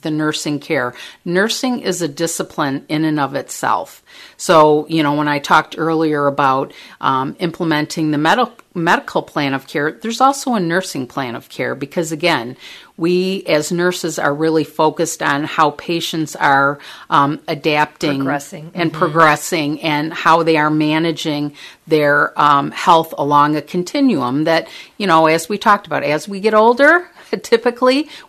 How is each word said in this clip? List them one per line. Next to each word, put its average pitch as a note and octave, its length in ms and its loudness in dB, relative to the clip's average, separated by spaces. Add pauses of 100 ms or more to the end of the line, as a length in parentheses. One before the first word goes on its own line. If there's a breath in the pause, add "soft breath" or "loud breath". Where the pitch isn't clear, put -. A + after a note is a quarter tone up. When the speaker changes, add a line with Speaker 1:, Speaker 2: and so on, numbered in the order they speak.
Speaker 1:
the D#3+ 100 -6
nursing D3+ 480 -2
care. B2+ 340 -2 (320 loud breath)
Nursing A3+ 560 -2
is F3 200 -4
a E3+ 60 -2
discipline D3 800 -6
in D#3 160 -2
and D#3 160 0
of C#3 160 -2
itself. - 640 -4 (360 loud breath)
So, D3+ 500 4
you D#3+ 160 0
know, D3 100 0
when D3 140 -2
I D3 120 -2
talked D#3+ 380 0
earlier D#3 480 0
about, C#3 480 0 (280 loud breath)
um, C3+ 380 -2
implementing D#3+ 720 -2
the D3 60 -2
medical G#3 360 2 (220)
medical F3 480 -2
plan C#3+ 320 -2
of C3 120 -8
care, D3+ 240 -2
there's A3+ 300 -6
also C#4 320 0
a A3+ 60 0
nursing E3 480 -4
plan B2 280 -8
of B2 140 -16
care B2 260 -6
because, D3 360 -6
again, D3 440 -2 (420 loud breath)
we F3+ 480 0
as D3+ 260 0
nurses F3 480 -2
are D3 140 0
really D#3 300 0
focused D#3 600 -2
on D3 200 0
how D3+ 280 2
patients E3 640 -6
are, C#3+ 440 2 (300 loud breath)
um, D3 380 0
adapting D3+ 720 -2
Speaker 2:
Progressing. D3 580 -6
Speaker 1:
and E3+ 160 -2
Speaker 2:
Mm-hmm. D#3 80 -12
Speaker 1:
progressing D#3 800 0
and D#3 320 -2
how E3 300 2
they D#3+ 120 4
are D3+ 140 2
managing D3+ 840 0 (320 loud breath)
their, D3 520 2
um, D3 320 4
health E3 460 2
along D3 380 2
a D3+ 60 -2
continuum F3 840 0
that, E3 220 0 (300 loud breath)
you G#3 100 -4
know, D#3+ 180 4
as D#3+ 240 0
we G#3 80 -4
talked G3+ 300 2
about, C#3 160 -2
as D3 260 -2
we G3 100 -8
get G#3+ 140 0
older, C4+ 560 4 (140)
<laughs> - 180 -6
typically B3+ 640 0 (220 loud breath)